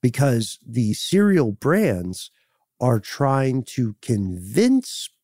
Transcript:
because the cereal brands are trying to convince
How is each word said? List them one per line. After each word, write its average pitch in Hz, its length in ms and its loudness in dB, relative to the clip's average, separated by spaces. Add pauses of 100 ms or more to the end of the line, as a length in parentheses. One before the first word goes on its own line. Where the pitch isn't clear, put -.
because 123 560 0 (100)
the 113 260 -2
cereal 185 580 2
brands 110 800 -2 (480)
are 123 200 2
trying 135 640 0
to 113 380 -4
convince 110 1080 0 (140)